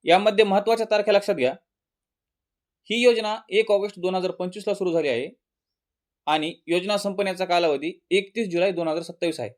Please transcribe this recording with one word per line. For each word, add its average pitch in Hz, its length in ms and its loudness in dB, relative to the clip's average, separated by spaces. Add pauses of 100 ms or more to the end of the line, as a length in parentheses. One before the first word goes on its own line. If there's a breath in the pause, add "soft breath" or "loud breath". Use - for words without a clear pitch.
यामध्ये 202 400 4
महत्त्वाच्या 214 460 2
तारखा 208 220 2
लक्षात 202 220 2
घ्या. 131 200 0 (1400)
ही 233 120 2
योजना 226 340 4 (120)
एक 214 220 2
ऑगस्ट 202 280 0
दोन 180 160 -2
हजार 185 160 0
पंचवीसला 185 440 -6
सुरू 185 180 -2
झाली 156 160 0
आहे 127 220 -2 (960)
आणि 156 280 -2 (120)
योजना 180 320 -2
संपण्याचा 190 460 -4
कालावधी 170 480 0 (180)
एकतीस 202 380 -2
जुलै 175 220 0
दोन 170 180 -4
हजार 165 140 -4
सत्तावीस 170 380 -6
आहे. 107 180 -8